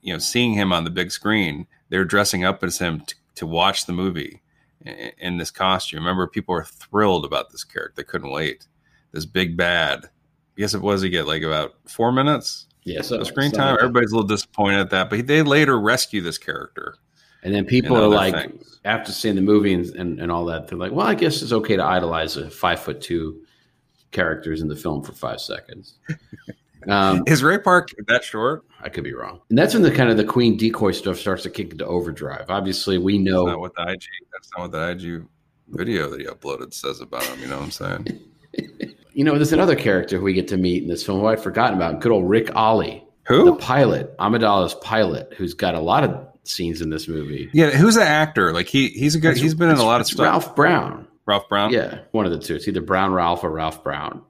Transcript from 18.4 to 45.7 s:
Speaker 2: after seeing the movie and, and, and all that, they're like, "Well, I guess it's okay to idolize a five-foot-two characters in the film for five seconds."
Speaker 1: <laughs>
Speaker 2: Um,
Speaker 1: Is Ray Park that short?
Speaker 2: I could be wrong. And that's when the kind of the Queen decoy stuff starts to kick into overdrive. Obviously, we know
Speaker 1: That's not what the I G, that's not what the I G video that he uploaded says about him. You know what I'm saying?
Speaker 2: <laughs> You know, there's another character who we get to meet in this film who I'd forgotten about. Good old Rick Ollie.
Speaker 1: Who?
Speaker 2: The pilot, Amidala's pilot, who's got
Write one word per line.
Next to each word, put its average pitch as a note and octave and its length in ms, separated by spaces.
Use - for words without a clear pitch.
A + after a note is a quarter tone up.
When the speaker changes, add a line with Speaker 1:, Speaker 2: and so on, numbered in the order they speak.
Speaker 2:
after G#2+ 300
seeing G#2+ 220
the F#2+ 60
movie G2+ 320
and, F2 120
and, F2 240
and E2+ 120
all E2+ 140
that, E2 220
they're F2+ 100
like, F2+ 140
"Well, F#3 160
I G#3+ 80
guess - 260
it's A2+ 120
okay G#2+ 240
to F2+ 60
idolize E2 520
a D2 140
five-foot-two - 920
characters D#2+ 500
in D#2 60
the D2+ 80
film D2+ 280
for - 100
five A#1 260
seconds." - 540
Speaker 1:
<laughs> D#3 80
Speaker 2:
Um, F#2+ 400
Speaker 1:
Is D3 160
Ray F3 140
Park F3+ 320
that A#2+ 160
short? B2 400
Speaker 2:
I - 60
could - 160
be C#2 100
wrong. B1 360
And A2+ 80
that's F3+ 160
when A3 100
the D3 80
kind B2 180
of A#2+ 60
the G#2+ 80
Queen A#2 320
decoy A2 380
stuff F#2 240
starts F#2 260
to F#2 60
kick E2+ 240
into D2+ 120
overdrive. D#2+ 640
Obviously, F#2+ 480
we G2 200
know F#2 300
Speaker 1:
That's F2 80
not D#2+ 40
what F2+ 160
the E2+ 60
I F2+ 160
G, - 100
that's - 240
not F2+ 80
what F2 80
the D#2+ 80
I E2+ 140
G E2+ 240
video F2+ 420
that C#2 120
he - 40
uploaded C2 480
says C2+ 280
about B1+ 220
him. B1+ 180
You C2 60
know C2+ 100
what C#2+ 80
I'm - 60
saying? - 500
Speaker 2:
<laughs> - 400
You C#3 140
know, D3+ 100
there's D3+ 160
another E3 240
character F#2 420
who F2+ 60
we G2 100
get F2+ 160
to G2+ 80
meet F2+ 260
in - 40
this E2+ 180
film G2 140
who G#2 60
I'd A2 180
forgotten G#2+ 320
about. E2 240
Good A#2 140
old F#2 160
Rick A2 260
Ollie. A2 480
Speaker 1:
Who? C#3+ 160
Speaker 2:
The F4 120
pilot, B2+ 600
Amidala's G#2 580
pilot, G2+ 600
who's F2 180
got F2+ 220